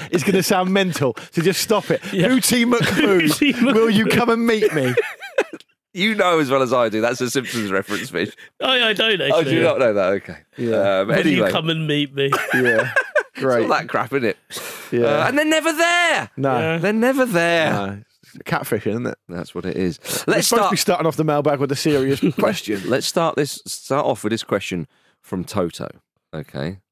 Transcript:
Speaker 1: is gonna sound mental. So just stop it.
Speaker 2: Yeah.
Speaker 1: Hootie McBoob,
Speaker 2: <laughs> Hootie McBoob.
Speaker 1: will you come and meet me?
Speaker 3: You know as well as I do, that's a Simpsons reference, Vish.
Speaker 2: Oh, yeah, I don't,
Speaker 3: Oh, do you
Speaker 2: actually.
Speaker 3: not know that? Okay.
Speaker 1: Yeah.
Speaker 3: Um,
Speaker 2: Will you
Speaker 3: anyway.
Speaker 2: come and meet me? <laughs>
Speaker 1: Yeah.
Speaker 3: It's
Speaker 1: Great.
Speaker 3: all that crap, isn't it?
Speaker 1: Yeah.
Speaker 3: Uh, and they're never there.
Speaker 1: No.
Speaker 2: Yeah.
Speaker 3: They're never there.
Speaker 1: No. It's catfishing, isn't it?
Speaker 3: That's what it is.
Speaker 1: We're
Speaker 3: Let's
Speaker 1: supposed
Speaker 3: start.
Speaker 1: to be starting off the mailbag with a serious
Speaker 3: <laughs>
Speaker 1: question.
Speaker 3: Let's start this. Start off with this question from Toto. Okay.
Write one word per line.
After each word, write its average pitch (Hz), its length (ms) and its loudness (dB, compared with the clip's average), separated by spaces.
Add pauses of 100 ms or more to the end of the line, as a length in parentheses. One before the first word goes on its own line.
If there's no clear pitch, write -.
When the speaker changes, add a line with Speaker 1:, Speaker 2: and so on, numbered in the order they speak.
(120)
Speaker 1:
is 175 100 2
gonna 190 200 2
sound 185 300 2
mental. 175 440 0 (160)
So 170 100 0
just 180 200 2
stop - 280 0
it. 165 100 0 (120)
Speaker 2:
Yeah. 185 160 2
Speaker 1:
Hootie 247 440 2
McBoob, 196 500 2
Speaker 2:
<laughs> 156 60 2
Hootie 277 260 2
McBoob. 247 200 2
Speaker 1:
will 226 160 4
you 214 160 4
come 240 240 2
and 233 160 2
meet 214 260 2
me? 131 220 0 (1000)
Speaker 3:
You 208 220 -2
know 180 240 2
as 143 120 0
well 135 120 4
as 123 100 0
I 123 160 4
do, 107 120 -2
that's 120 200 0
a 123 80 -2
Simpsons 113 440 -4
reference, 95 380 -4
Vish. 85 260 -4 (240)
Speaker 2:
Oh, 262 140 0
yeah, 247 120 2
I 220 60 2
don't, 220 220 0
Speaker 3:
Oh, - 20 0
do 151 80 -2
you 143 100 2
Speaker 2:
actually. 156 280 2
Speaker 3:
not 151 180 2
know 120 140 4
that? 95 200 2
Okay. 92 220 -8 (200)
Speaker 1:
Yeah. 101 440 0
Speaker 3:
Um, 98 80 0
Speaker 2:
Will 165 180 2
you 156 60 4
Speaker 3:
anyway. - 180 2
Speaker 2:
come 165 180 -2
and 160 200 -2
meet 143 260 -2
me? 139 160 0 (120)
<laughs> - 120 -4
Speaker 1:
Yeah. 120 380 2 (400)
Speaker 3:
It's - 120 -12
Speaker 1:
Great. 123 180 2
Speaker 3:
all 107 80 -2
that 139 180 -2
crap, 104 240 -2
isn't 135 160 0
it? 92 80 -2 (560)
Speaker 1:
Yeah. 120 140 2
Speaker 3:
Uh, 147 220 2
and 247 100 0
they're 302 60 2
never 311 280 2
there. 330 640 0
Speaker 1:
No. 135 220 0
Speaker 2:
Yeah. 160 200 -2
Speaker 3:
They're 190 140 0
never 254 340 2
there. 170 460 2
Speaker 1:
No. 101 260 -4 (240)
It's - 220 -20
catfishing, - 460 -4
isn't 120 160 -4
it? - 120 -8 (100)
Speaker 3:
That's 87 260 -10
what 87 100 -8
it 92 120 -4
is. 90 220 -2 (280)
Speaker 1:
We're 185 80 2
Speaker 3:
Let's 262 120 0
Speaker 1:
supposed - 0 -
Speaker 3:
start. 233 180 2
Speaker 1:
to 180 80 2
be 175 40 0
starting 175 300 0
off 156 100 -2
the 165 80 0
mailbag 147 340 2
with 135 140 -2
a 135 40 -6
serious 135 440 0
Speaker 3:
<laughs> - 180 0
Speaker 1:
question. 107 500 -2
Speaker 3:
Let's 117 180 0
start 165 300 0
this. 143 300 -4
Start - 400 -4
off 123 180 -2
with 107 80 -2
this 113 120 -4
question 95 420 -4 (360)
from 92 220 -6
Toto. - 440 -4 (460)
Okay. 78 440 -8 (140)